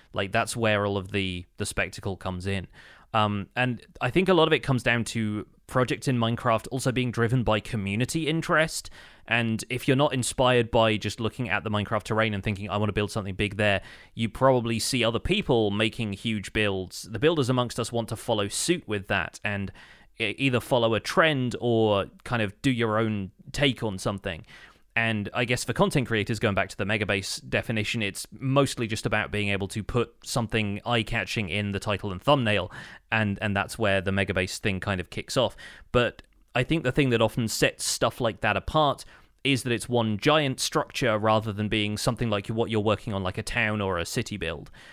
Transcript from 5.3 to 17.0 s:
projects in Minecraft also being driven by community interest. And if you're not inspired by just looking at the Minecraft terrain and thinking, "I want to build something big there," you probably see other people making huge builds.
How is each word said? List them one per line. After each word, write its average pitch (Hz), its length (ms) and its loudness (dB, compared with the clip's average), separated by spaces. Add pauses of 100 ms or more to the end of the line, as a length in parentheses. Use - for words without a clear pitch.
projects 127 400 0
in 127 120 2
Minecraft 117 520 0
also 131 220 -2
being 123 180 0
driven 117 320 2
by 107 160 2
community 113 720 -2
interest. 160 640 0 (360)
And 113 420 0
if 127 200 -6
you're 131 80 6
not 143 160 4
inspired 123 580 2
by 113 260 6
just 104 220 -4
looking 113 300 -4
at 95 160 0
the 110 60 -4
Minecraft 104 340 0
terrain 110 300 0
and 98 80 -4
thinking, 101 280 -4
"I 98 60 -2
want 104 120 2
to 101 40 -2
build 104 180 0
something 98 240 -6
big 101 220 -2
there," 101 260 2 (320)
you 113 140 -2
probably 120 500 4
see 120 240 0
other 113 160 2
people 117 520 2
making 107 420 0
huge 107 400 -4
builds. 98 500 -2